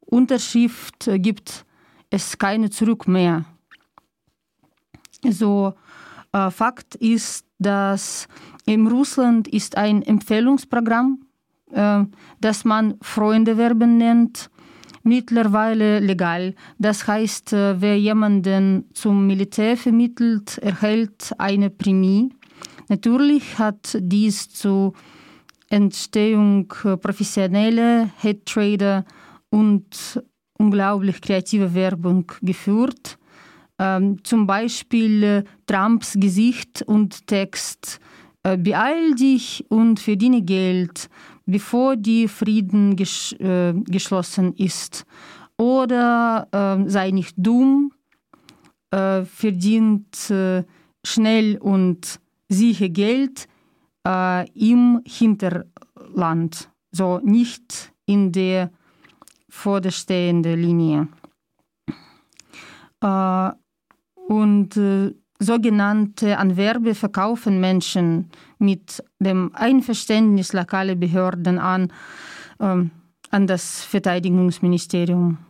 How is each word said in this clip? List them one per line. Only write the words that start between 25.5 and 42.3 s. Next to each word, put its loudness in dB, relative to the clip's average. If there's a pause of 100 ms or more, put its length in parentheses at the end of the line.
Entstehung, 0 (120)
äh, 2
professioneller 0 (100)
Headtrader 0 (460)
und 0 (340)
unglaublich 0
kreative -2
Werbung 0 (100)
geführt. -2 (640)
Ähm, 0
zum 2
Beispiel, 0
äh, 2 (220)
Trumps 0
Gesicht 0
und -2
Text, -6 (420)
äh, 0
„Beeil 0
dich 0
und 4
verdiene 2
Geld, -2 (380)
bevor 0
die 0
Frieden 0